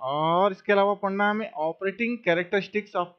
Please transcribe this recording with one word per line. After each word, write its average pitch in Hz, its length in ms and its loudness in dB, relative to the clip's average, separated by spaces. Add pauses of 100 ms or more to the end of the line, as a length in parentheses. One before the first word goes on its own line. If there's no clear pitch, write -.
और 160 520 2
इसके 202 200 -2
अलावा 196 220 4
पढ़ना 196 300 -2
है 208 60 2
हमें 214 220 -4
operating 190 760 -4
characteristics 190 680 -2
of 175 100 -2 (120)